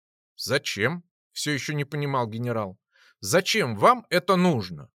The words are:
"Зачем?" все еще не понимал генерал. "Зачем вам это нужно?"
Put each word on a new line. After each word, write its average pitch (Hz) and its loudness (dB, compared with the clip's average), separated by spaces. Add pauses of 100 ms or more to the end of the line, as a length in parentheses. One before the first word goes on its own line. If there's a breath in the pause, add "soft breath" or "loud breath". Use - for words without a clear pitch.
(360)
"Зачем?" 131 -2 (280)
все - -6
еще 143 -4
не 147 -2
понимал 139 -2
генерал. 113 -4 (420 soft breath)
"Зачем 139 0
вам 214 4
это 180 2
нужно?" 104 0